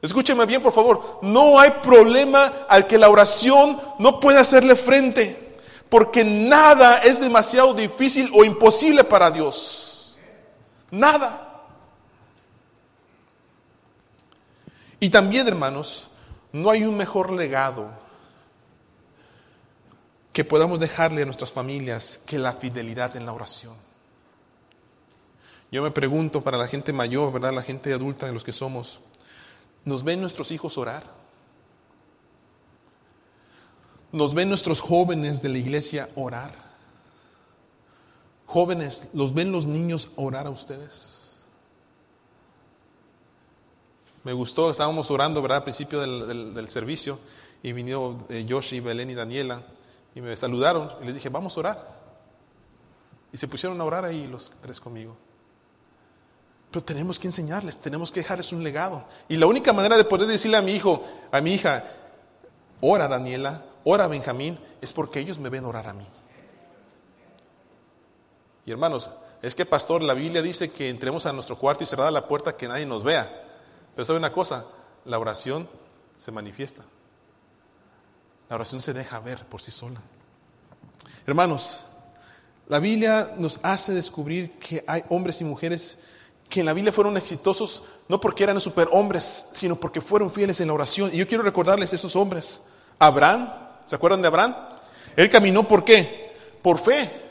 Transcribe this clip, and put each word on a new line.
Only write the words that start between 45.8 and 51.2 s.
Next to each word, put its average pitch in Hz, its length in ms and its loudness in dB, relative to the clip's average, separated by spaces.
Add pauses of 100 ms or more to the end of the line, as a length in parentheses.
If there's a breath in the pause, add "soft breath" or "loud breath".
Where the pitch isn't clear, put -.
del, 123 280 -10
del, 113 260 -12
del 110 140 -14
servicio, 135 500 -10 (440 soft breath)
y 123 100 -12
vinieron, 123 560 -10
eh, 113 160 -12
Yoshi, 127 360 -8
Belén 120 300 -10
y 127 40 -14
Daniela, 123 480 -10 (520 soft breath)
y 127 60 -20
me 117 160 -14
saludaron, 147 640 -4
y 135 40 -18
les 123 100 -12
dije, 135 140 -14